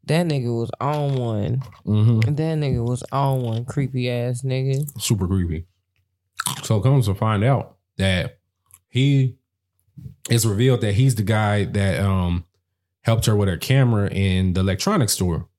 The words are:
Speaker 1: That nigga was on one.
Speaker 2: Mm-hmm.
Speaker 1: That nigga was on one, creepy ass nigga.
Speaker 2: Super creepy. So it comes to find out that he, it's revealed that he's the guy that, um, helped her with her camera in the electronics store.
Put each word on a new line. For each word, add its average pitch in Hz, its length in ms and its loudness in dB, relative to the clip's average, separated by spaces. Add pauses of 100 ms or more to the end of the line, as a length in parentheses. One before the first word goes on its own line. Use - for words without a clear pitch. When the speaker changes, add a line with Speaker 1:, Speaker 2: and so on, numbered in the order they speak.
Speaker 1:
That 165 220 2
nigga 139 200 -2 (100)
was 117 140 -4 (100)
on 143 360 -2
one. 117 460 -2 (220)
Speaker 2:
Mm-hmm. 110 480 2
Speaker 1:
That 160 240 -2
nigga 131 260 -2
was 123 280 -4
on 135 320 0
one, 113 220 -4
creepy 127 440 -4
ass 123 320 -4
nigga. 131 420 -2 (160)
Speaker 2:
Super 95 280 -2
creepy. 85 400 -2 (960)
So 113 140 0
it 95 40 0
comes 131 240 2
to 98 80 0
find 107 300 0
out 127 340 0 (200)
that 95 420 -2 (480)
he, 135 480 2 (960)
it's 117 140 2
revealed 120 360 2
that 104 140 0
he's 131 180 4
the 107 80 -2
guy 104 440 2
that, 98 340 0
um, 92 460 0 (560)
helped 113 260 2
her 110 80 2
with 101 140 2
her 87 80 -4
camera 120 520 2
in 92 440 2
the 92 80 0
electronics 101 520 0
store. 87 340 -2 (120)